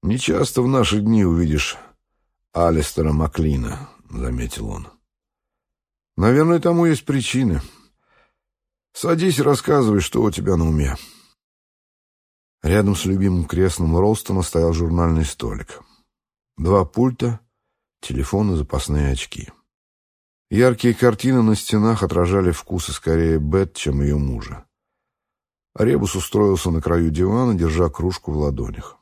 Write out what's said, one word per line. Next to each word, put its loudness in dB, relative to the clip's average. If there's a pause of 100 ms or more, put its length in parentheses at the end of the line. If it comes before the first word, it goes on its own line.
"Нечасто -2
в 2
наши 2
дни 2
увидишь 0 (800)
Алистера 0
Маклина", -2 (200)
заметил -8
он. -12 (1300)
"Наверное, 4
тому 2
есть 2
причины. -2 (1300)
Садись 0
и 2
рассказывай, 4
что -2
у 2
тебя -2
на 2
уме". 0 (1700)
Рядом 2
с -6
любимым 0
креслом 0
Ролстона 0
стоял 0
журнальный 0
столик. -10 (760)
Два 2
пульта, -2 (600)
телефон -2
и 0
запасные -2
очки. -8 (1000)
Яркие 4
картины 2
на 4
стенах 0
отражали 2
вкусы -6
скорее 0
Бет, -2
чем -2
ее 0
мужа. -6 (1080)
Ребус 0
устроился 0
на -2
краю 0
дивана, 0
держа 0
кружку -6
в -4
ладонях. -6